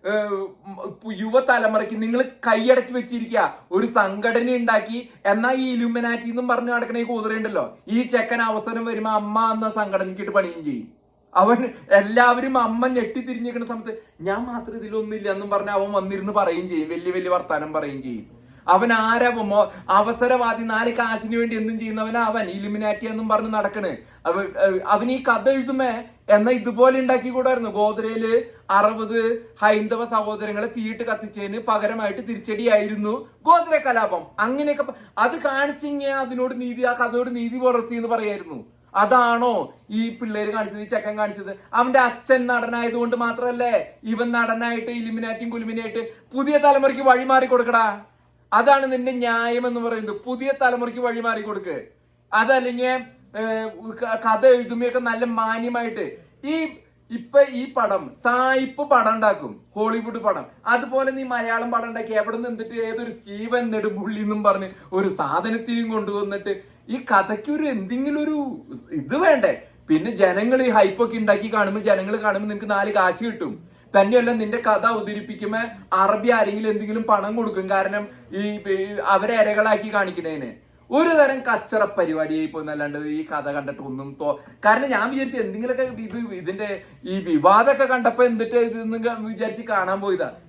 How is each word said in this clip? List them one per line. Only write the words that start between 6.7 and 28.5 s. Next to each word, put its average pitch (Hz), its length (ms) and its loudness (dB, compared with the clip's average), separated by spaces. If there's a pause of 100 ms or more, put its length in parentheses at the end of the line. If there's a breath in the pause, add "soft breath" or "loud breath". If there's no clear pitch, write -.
നടക്കണ 233 260 -2
ഈ 233 40 -2
കൂതറയുണ്ടല്ലോ, 214 760 -4 (100)
ഈ 226 140 0
ചെക്കൻ 233 400 -2
അവസരം 226 420 -2
വരുമ്പോ 220 260 -4
അമ്മ 214 440 0
എന്ന 220 160 -2
സംഘടനയ്ക്കിട്ട് 196 600 -4
പണിയും 170 340 0
ചെയ്യും. 127 240 -6 (460)
അവൻ 226 400 4 (160)
എല്ലാവരും 247 680 4
അമ്മ 233 280 0
ഞെട്ടിത്തിരിഞ്ഞിരിക്കുന്ന 240 800 -4
സമയത്ത് 226 360 -10 (180 loud breath)
ഞാൻ 196 260 -4
മാത്രം 233 300 -10
ഇതിലൊന്നുമില്ല 214 560 -4
എന്നും 202 180 -6
പറഞ്ഞ് 202 200 0
അവൻ 202 220 0
വന്നിരുന്ന് 196 400 -2
പറയും 180 360 0
ചെയ്യും, 156 200 -4
വലിയ 175 240 -4
വലിയ 180 180 -4
വർത്താനം 156 420 -2
പറയും 143 300 -6
ചെയ്യും. 120 360 -12 (360 loud breath)
അവൻ 233 180 4
ആരാ? 226 380 2
മോ-, 208 360 2 (320 loud breath)
അവസരവാദി, 233 640 2
നാല് 226 300 0
കാശിന് 226 440 -2
വേണ്ടി 233 200 0
എന്തും 220 220 -4
ചെയ്യുന്നവനാ 220 440 -4
അവൻ. 220 260 -2
ഇലുമിനാറ്റി 208 580 -4
എന്നും 220 220 -6
പറഞ്ഞ് 214 260 0
നടക്കണ്. 202 380 -2 (360 loud breath)
അവ-, 190 240 -2 (340)
അവൻ 233 240 2
ഈ 262 120 -2
കഥ 247 260 2
എഴുതുമേ 262 440 0 (360)
എന്നാ 214 240 6
ഇതുപോലെ 240 480 4
ഉണ്ടാക്കി 254 280 2
കൂടായിരുന്നു. 247 420 0
ഗോദ്രയില് 220 640 0 (360 loud breath)